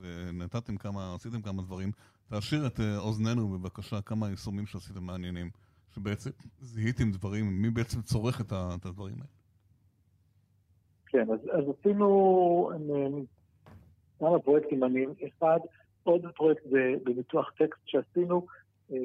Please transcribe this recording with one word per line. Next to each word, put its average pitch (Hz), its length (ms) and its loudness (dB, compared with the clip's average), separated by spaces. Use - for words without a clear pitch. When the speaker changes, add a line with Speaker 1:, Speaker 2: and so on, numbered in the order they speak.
Speaker 1:
ונתתם 87 760 -8
כמה, 98 380 -8
עשיתם 113 280 -10
כמה 98 200 -6
דברים. 95 280 -6
תעשיר 135 380 -2
את, 117 140 -4
אה, 104 180 0
אוזננו, 110 500 0
בבקשה, 95 520 -6
כמה 110 280 -4
יישומים 101 380 -6
שעשיתם 95 380 -12
מעניינים, 90 460 -6
שבעצם 104 360 -6
זיהיתם 117 500 0
דברים, 98 520 -2
מי 113 80 2
בעצם 117 320 -2
צורך 120 380 0
את 107 120 -6
ה-, 92 180 -2
את - 60 -10
הדברים 98 280 -10
האלה? 127 120 -12
Speaker 2:
כן, 113 260 4
אז, 110 80 -2
אז 143 280 0
עשינו, 190 920 6
אה, 147 480 -2
כמה 165 200 4
פרויקטים 147 420 4
מעניינים. 127 340 2
אחד, 165 300 2
עוד 170 200 4
פרויקט 151 300 4
ב-, 131 380 2
בניתוח 127 540 -2
טקסט 156 280 0
שעשינו, 175 600 0
אה, 135 120 -2